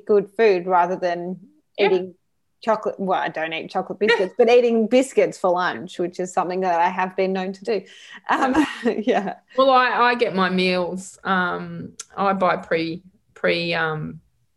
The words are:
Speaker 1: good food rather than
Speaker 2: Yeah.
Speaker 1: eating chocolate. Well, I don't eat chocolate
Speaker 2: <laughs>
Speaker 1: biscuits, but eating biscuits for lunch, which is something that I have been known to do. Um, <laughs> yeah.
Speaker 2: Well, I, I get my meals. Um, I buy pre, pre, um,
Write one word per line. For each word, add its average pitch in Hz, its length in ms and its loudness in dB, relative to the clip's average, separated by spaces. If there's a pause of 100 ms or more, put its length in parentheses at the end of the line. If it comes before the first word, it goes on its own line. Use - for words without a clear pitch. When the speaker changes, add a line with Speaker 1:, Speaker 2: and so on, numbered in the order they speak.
Speaker 1:
good 202 240 2
food 190 340 2
rather 180 300 2
than 175 440 -4 (380)
Speaker 2:
Yeah. 202 100 2
Speaker 1:
eating 185 280 0 (460)
chocolate. 214 380 -2
Well, 180 200 0
I 147 80 -4
don't 160 260 -6
eat 160 160 -8
chocolate 185 300 -6
Speaker 2:
<laughs> 208 300 2
Speaker 1:
biscuits, - 80 -20
but 233 120 4
eating 233 380 4
biscuits 220 500 2
for 185 140 0
lunch, 175 480 -4
which 175 200 -6
is 180 140 -6
something 180 280 -2
that 175 180 0
I 170 100 4
have 185 260 -4
been 190 180 0
known 190 200 -4
to 190 120 -20
do. 208 160 -2 (480)
Um, 262 260 0 (280)
<laughs> 220 200 -2
yeah. 196 320 0 (220)
Speaker 2:
Well, 269 120 4
I, 254 200 4 (220)
I 247 40 0
get 226 180 0
my 185 160 2
meals. 185 760 -2
Um, 175 680 -4 (220)
I 196 180 0
buy 180 240 0
pre, 165 460 -4 (300)
pre, 170 400 -2
um, 160 480 -6 (360)